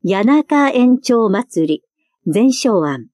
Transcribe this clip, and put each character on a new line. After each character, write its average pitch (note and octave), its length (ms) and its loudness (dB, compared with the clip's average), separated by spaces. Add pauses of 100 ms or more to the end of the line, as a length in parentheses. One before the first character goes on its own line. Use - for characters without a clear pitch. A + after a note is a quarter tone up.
谷 F#3+ 160 -2
中 C#4+ 440 2
延 B3+ 300 2
長 A#3 320 0
祭 F3+ 360 -2
り、 D#3 160 -4 (440)
全 A3 260 2
焼 G3 360 -2
庵。 B2+ 260 -8